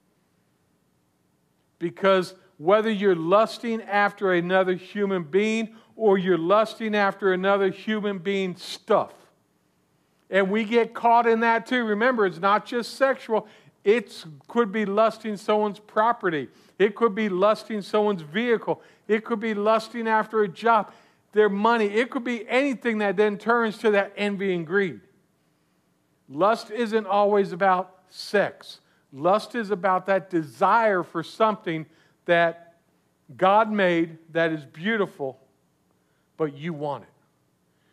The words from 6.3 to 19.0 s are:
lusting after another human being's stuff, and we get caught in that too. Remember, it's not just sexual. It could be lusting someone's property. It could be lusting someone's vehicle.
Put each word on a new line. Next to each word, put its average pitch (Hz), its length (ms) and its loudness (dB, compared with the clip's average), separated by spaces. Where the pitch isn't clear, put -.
lusting 208 580 0
after 196 380 0
another 196 360 2
human 202 480 -4
being's 190 460 -6
stuff, - 500 -2
and 190 200 2
we 214 160 0
get 226 280 0
caught 233 320 4
in 226 140 2
that 226 280 0
too. 247 180 -2
Remember, 220 400 0
it's 170 140 -4
not 202 260 0
just 240 300 -8
sexual. 226 520 -2
It 220 400 0
could 226 240 0
be 214 120 0
lusting 214 520 0
someone's 214 420 0
property. 202 720 0
It 208 180 2
could 226 200 0
be 214 140 -2
lusting 208 520 0
someone's 208 420 0
vehicle. 196 580 -2